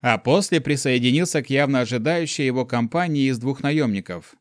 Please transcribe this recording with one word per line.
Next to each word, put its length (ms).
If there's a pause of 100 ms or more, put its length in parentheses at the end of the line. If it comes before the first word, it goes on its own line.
А 160
после 440
присоединился 800
к 80
явно 320
ожидающей 640
его 200
компании 640
из 100
двух 240
наемников. 760